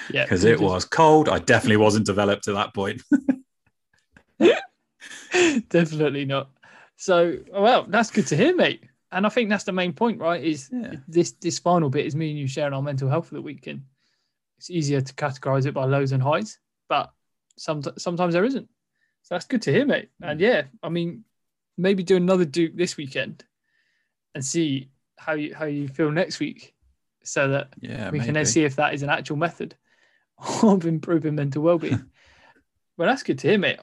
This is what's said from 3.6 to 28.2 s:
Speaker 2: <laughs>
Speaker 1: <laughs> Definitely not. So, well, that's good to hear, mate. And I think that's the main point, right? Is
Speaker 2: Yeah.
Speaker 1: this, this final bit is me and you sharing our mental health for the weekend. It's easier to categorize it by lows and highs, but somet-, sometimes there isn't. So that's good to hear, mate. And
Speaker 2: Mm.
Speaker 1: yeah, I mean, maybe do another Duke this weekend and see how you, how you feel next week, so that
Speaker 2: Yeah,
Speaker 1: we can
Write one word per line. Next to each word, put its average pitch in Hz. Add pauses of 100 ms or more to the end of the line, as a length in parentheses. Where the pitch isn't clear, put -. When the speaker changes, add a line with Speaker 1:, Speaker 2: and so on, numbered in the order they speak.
Speaker 2:
<laughs> -
Speaker 1:
<laughs> -
Definitely 151
not. 135 (480)
So, 175 (140)
well, 202
that's 220
good 190
to 151
hear, 285
mate. 196 (280)
And 190
I 214
think 214
that's 202
the 196
main 180
point, 220
right? 165
Is 151
Speaker 2:
Yeah. 240 (120)
Speaker 1:
this, 170
this -
final 175
bit 139
is 156
me 156
and 151
you 139
sharing 143
our 135
mental 139
health 165
for 151
the 139
weekend. 139 (720)
It's -
easier 143
to 135
categorize 135
it 143
by 139
lows 135
and 135
highs, 160 (300)
but 147 (480)
somet-, 156
sometimes 175
there 180
isn't. 262 (560)
So -
that's -
good -
to 139
hear, 226
mate. - (120)
And 151
Speaker 2:
Mm. 175
Speaker 1:
yeah, 202 (200)
I 165
mean, 170 (540)
maybe 185
do 190
another 180
Duke 160
this 170
weekend 139 (920)
and 143
see 139 (280)
how -
you, 151
how 156
you 147
feel 147
next 160
week, - (500)
so 139
that 139
Speaker 2:
Yeah, 113
Speaker 1:
we 151
can 117